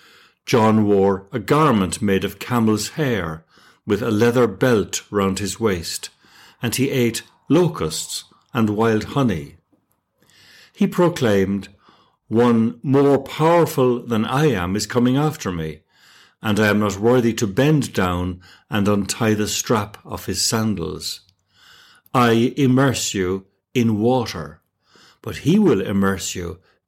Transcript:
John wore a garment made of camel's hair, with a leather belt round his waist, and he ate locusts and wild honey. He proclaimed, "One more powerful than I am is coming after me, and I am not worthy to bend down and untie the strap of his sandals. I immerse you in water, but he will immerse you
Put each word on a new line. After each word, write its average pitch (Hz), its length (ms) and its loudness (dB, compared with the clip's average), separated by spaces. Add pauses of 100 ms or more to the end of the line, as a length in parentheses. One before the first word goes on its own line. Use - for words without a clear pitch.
(440)
John 110 400 4
wore 98 460 2
a 131 80 -6
garment 110 640 2
made 98 220 0
of - 160 -8
camel's 110 480 0 (120)
hair, 90 440 -4 (420)
with 104 160 0
a 123 80 -2
leather 117 380 2
belt 104 640 0
round 98 280 0
his 101 220 -8
waist, 95 500 -4 (500)
and 113 140 -6
he 131 160 -2
ate 120 320 -2 (260)
locusts 151 760 -2 (300)
and 110 160 2
wild 107 340 0 (100)
honey. 98 420 -2 (1160)
He - 140 0
proclaimed, 104 840 0 (600)
"One 117 540 2
more 139 400 4
powerful 147 800 2
than 113 220 -2
I 143 220 0
am 92 280 0
is 104 120 -4
coming 123 320 0
after 147 340 -2
me, 80 280 -8 (600)
and 107 180 -2
I 107 100 4
am 104 100 2
not 101 200 -2
worthy 117 360 2
to 113 120 -4
bend 127 460 0
down 90 480 -2 (300)
and 101 180 0
untie 104 460 0
the 104 140 -2
strap 104 540 -4
of - 220 -12
his 92 160 -6
sandals. 87 800 -4 (920)
I 120 420 4
immerse 131 560 2
you 95 320 -2 (300)
in 110 240 0
water, 107 640 -2 (580)
but 95 180 -10
he 175 200 2
will 139 240 4
immerse 98 520 -2
you 87 240 -10 (300)